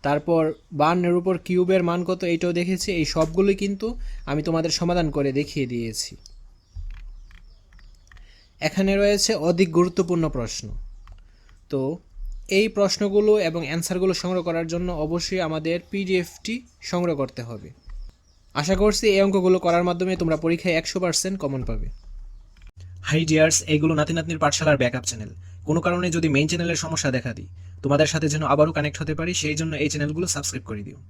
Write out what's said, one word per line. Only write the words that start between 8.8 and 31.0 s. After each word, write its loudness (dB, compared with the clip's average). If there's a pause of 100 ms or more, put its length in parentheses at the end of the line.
রয়েছে 4 (180)
অধিক 4 (100)
গুরুত্বপূর্ণ 2 (120)
প্রশ্ন। -6 (1040)
তো 0 (760)
এই 4 (100)
প্রশ্নগুলো 4 (160)
এবং -2
অ্যান্সারগুলো 0
সংগ্রহ -2
করার -2
জন্য -2 (160)
অবশ্যই -2
আমাদের -2 (140)
পিডিএফটি -2 (360)
সংগ্রহ 0
করতে -4
হবে। -12 (840)
আশা 2
করছি 4 (100)
এই 6
অঙ্কগুলো 4
করার 4
মাধ্যমে 0
তোমরা 2
পরীক্ষায় 2
একশো -6
পার্সেন্ট 0
কমন -2
পাবে। -4 (1200)
হাই 2
ডিয়ার্স, 6 (160)
এইগুলো 2
নাতি 0
নাতনির -4
পাঠশালার 2
ব্যাকআপ 0
চ্যানেল। -10 (380)
কোনো 2
কারণে 0 (100)
যদি 2
মেইন 4
চ্যানেলের -2
সমস্যা -2
দেখা -4
দিই, -14 (340)
তোমাদের 4
সাথে 0
যেন 0 (100)
আবারও 4
কানেক্ট -2
হতে -4
পারি, -4
সেই -2
জন্য -2 (120)
এই 0
চ্যানেলগুলো -2
সাবস্ক্রাইব -8
করে -8
দিও। -16 (120)